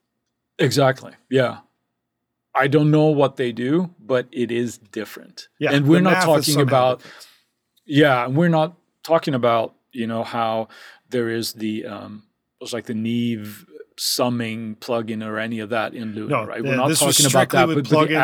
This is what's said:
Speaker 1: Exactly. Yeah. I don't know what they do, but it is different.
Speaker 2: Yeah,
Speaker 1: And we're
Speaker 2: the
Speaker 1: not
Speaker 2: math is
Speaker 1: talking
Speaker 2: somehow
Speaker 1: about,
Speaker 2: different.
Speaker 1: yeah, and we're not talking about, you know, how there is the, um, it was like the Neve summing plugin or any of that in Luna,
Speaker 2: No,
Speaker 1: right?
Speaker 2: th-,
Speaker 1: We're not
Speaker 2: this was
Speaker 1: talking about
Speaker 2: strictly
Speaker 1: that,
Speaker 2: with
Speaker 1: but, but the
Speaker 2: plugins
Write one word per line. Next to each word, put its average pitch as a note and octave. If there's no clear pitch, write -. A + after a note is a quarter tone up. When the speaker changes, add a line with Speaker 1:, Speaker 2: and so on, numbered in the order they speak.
Speaker 1:
Exactly. C3
Yeah. B2
I C3
don't D3+
know D3+
what C#3+
they B2
do, D3
but B2
it A#2+
is A#2
different. -
Speaker 2:
Yeah, C#3+
Speaker 1:
And C#3+
we're E3
Speaker 2:
the F3
Speaker 1:
not F#3
Speaker 2:
math F#3
is E3+
Speaker 1:
talking D3+
Speaker 2:
somehow C#3+
Speaker 1:
about, B2+
Speaker 2:
different. -
Speaker 1:
yeah, C#3
and C3
we're F3
not D#3+
talking D#3+
about, A#2
you A#2
know, A2+
how A2+
there A#2
is A2+
the, A2
um, G#2
it B2+
was A#2+
like A2
the B2
Neve A2
summing A#2
plugin A2+
or A2
any A2+
of G#2
that A2
in A2
Luna, G#2+
Speaker 2:
No, C#3
Speaker 1:
right? A2
Speaker 2:
th-, -
Speaker 1:
We're C3+
not B2+
Speaker 2:
this D#3
was C#3
Speaker 1:
talking D3
about C#3
Speaker 2:
strictly C#3
Speaker 1:
that, C3
Speaker 2:
with D#3+
Speaker 1:
but, C#3
but D3+
the D3+
Speaker 2:
plugins D#3